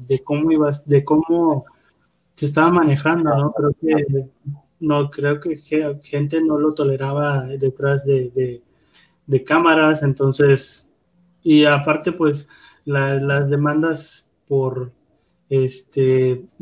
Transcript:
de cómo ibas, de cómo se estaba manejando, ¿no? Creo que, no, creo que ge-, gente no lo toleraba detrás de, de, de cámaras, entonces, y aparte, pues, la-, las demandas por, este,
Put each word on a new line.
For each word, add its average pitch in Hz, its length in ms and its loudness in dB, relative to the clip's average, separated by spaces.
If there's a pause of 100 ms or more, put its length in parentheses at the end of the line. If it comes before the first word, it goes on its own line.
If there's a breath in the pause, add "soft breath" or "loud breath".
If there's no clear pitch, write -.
de 131 160 -2
cómo 147 300 -2
ibas, 147 360 0
de 143 160 4
cómo 160 600 0 (680 soft breath)
se 147 120 -4
estaba 156 240 2
manejando, 160 680 0
¿no? 143 160 -2
Creo 147 280 -2
que, 143 460 -2 (540)
no, 147 300 -2
creo 147 300 -4
que 156 160 -6
ge-, 147 460 -4
gente 147 400 -4
no 151 160 0
lo 151 160 0
toleraba 139 720 -2
detrás 135 600 -2
de, 131 240 0
de, 123 320 -4 (640 soft breath)
de 135 180 0
cámaras, 156 580 4
entonces, 135 880 2 (520)
y 151 220 6
aparte, 151 480 0
pues, 147 360 -2 (380 soft breath)
la-, 139 280 0
las 139 360 0
demandas 151 800 -2 (180)
por, 127 420 -2 (580)
este, 131 960 0 (180)